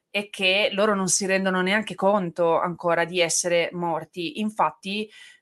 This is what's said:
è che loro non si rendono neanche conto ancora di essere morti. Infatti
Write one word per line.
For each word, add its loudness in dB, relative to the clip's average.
è -6
che 2
loro 2
non 0
si 0
rendono 0
neanche 0
conto 2
ancora 0
di -2
essere 0
morti. -6
Infatti -2